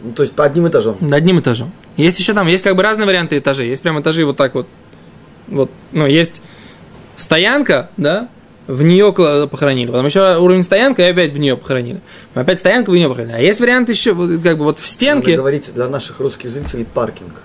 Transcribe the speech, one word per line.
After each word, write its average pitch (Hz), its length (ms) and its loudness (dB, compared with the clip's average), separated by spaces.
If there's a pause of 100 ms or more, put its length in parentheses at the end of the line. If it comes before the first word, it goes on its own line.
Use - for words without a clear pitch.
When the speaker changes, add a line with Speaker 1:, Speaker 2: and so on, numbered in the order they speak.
Speaker 1:
Ну, 117 100 -12
то 143 100 -2
есть 131 100 -2
по 147 120 2
одним 170 220 2
этажам. 113 280 0 (160)
Speaker 2:
Одним 160 300 4
этажом. 123 300 -2 (260)
Есть 165 220 2
еще - 140 0
там, 202 140 0
есть 185 160 0
как 196 120 2
бы 185 60 4
разные 214 240 0
варианты 170 320 0
этажей. 135 300 -2
Есть 131 140 -6
прям 156 180 -2
этажи 160 260 0
вот 139 120 -2
так 135 180 0
вот. 123 120 -6 (800)
Вот, 135 220 -2 (220)
ну, 156 160 0
есть 165 340 0 (760)
стоянка, 185 800 0
да, 180 320 -2 (380)
в 135 160 -4
нее 190 280 6
кла-, 147 360 2
похоронили. 135 400 -2
Потом 127 180 0
еще 180 360 4
уровень 180 220 4
стоянка, 226 380 2
и 180 100 6
опять 170 220 0
в 143 40 -8
нее 139 200 0
похоронили. 123 440 -6 (340)
Опять 175 240 0
стоянка, 208 320 0
в 175 40 6
нее 170 140 4
похоронили. 117 280 -6
А 117 40 -2
есть 202 180 2
вариант 247 300 0
еще, 214 260 0
вот, 175 260 -2
как 165 160 2
бы 151 60 -4
вот 147 160 0
в - 80 -8
стенке. 269 440 0
Speaker 1:
Надо 165 100 2
говорить 143 340 -4
для 170 140 -2
наших 127 300 -10
русских 131 320 -6
зрителей 123 340 -8
паркинг. 107 480 -6 (120)